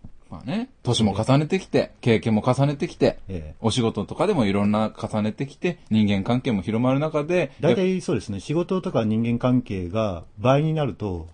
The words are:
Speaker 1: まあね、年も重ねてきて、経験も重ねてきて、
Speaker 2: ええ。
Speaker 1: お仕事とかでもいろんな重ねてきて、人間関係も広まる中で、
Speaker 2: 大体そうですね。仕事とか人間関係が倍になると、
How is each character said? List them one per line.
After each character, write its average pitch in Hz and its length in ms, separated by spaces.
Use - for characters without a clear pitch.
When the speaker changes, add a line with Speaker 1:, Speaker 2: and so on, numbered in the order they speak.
Speaker 1:
ま 85 120
あ - 20
ね、 208 260
年 117 180
も 101 100
重 113 260
ね 156 80
て 185 120
き - 80
て、 - 340
経 113 200
験 110 160
も 104 100
重 131 200
ね 143 100
て 156 100
き - 80
て、 - 320
Speaker 2:
え 78 280
え。 - 60
Speaker 1:
お 107 120
仕 127 80
事 110 240
と - 100
か 165 140
で 214 40
も 135 140
い 98 60
ろ 101 120
ん 104 60
な 107 260
重 107 260
ね 104 100
て 139 160
き - 80
て、 175 240
人 107 180
間 98 140
関 123 180
係 127 120
も 98 100
広 107 180
ま 127 120
る 139 80
中 156 240
で、 165 340
Speaker 2:
大 175 160
体 185 260
そ - 120
う 131 40
で 98 40
す - 80
ね。 98 100
仕 143 160
事 175 260
と 185 120
か 117 120
人 110 200
間 120 160
関 127 200
係 92 280
が 95 340
倍 131 240
に 156 100
な 151 140
る 104 80
と、 87 400